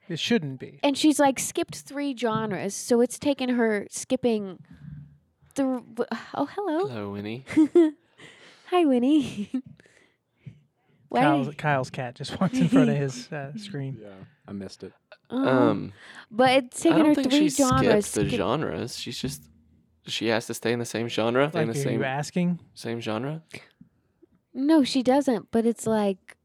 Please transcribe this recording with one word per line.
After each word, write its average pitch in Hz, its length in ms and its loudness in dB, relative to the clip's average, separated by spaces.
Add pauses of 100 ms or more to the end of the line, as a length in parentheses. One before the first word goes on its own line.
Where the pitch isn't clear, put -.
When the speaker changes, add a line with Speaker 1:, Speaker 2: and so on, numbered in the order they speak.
Speaker 1:
It 165 100 -6
shouldn't 151 400 -2
be. 143 240 -18
Speaker 2:
And 285 140 2
she's, 302 240 4
like, 269 180 4
skipped - 420 -6
three 277 360 -8
genres, 220 580 -2
so 240 260 2
it's - 180 0
taken 262 300 -2
her 226 420 0
skipping 220 680 -2 (920)
the, 277 100 -2
w-, 247 420 -4 (280)
oh, 285 220 -2
hello. 381 320 -2
Speaker 3:
Hello, 202 240 -8
Winnie. 110 340 -8 (100)
Speaker 2:
<laughs> 311 380 6 (760)
Hi, 359 120 4
Winnie. 254 720 2
<laughs> 262 60 -6 (1500)
Why 240 120 0
Speaker 1:
Kyle's, 269 280 2
Speaker 2:
did 151 100 -12
Speaker 1:
Kyle's 139 320 -2
cat 123 240 -10
just - 260 -10
walked 190 140 0
in 254 120 2
front 254 220 4
of 143 60 0
Speaker 2:
<laughs> 143 100 -2
Speaker 1:
his, - 260 -8
uh, 139 260 -10
screen. 135 440 -10
Speaker 4:
Yeah, 104 80 -18 (380)
I 101 60 -12
missed 98 300 -12
it. 92 80 -14 (380)
Speaker 2:
Um, 262 180 -2
Speaker 3:
Um, 113 460 2 (380)
Speaker 2:
but 247 200 4
it's 254 300 0
taken 330 120 4
Speaker 3:
I 311 100 6
don't 302 60 4
Speaker 2:
her 294 60 6
Speaker 3:
think 269 140 0
Speaker 2:
three 285 120 4
Speaker 3:
she 302 80 4
skipped 269 200 2
Speaker 2:
genres. 208 420 4
Speaker 3:
the 104 140 0
Speaker 2:
Skip- 98 140 0
Speaker 3:
genres. 110 600 -4
She's - 200 -10
just, - 240 -8 (640)
she - 200 -4
has 113 200 2
to 117 60 -6
stay 113 200 -2
in 120 60 -2
the 120 60 -6
same 117 220 -4
genre, 120 460 2
Speaker 1:
Like, 165 100 -2
Speaker 3:
in 156 80 0
the 143 80 -4
Speaker 1:
are 139 40 -2
Speaker 3:
same, 113 160 -2
Speaker 1:
you - 60 -2
asking? 165 540 -2 (140)
Speaker 3:
same 117 260 -8
genre. 123 440 -6 (1080)
Speaker 2:
No, 285 300 4
she 254 200 0
doesn't, 254 480 2
but 226 140 2
it's 233 220 -2
like 208 580 -2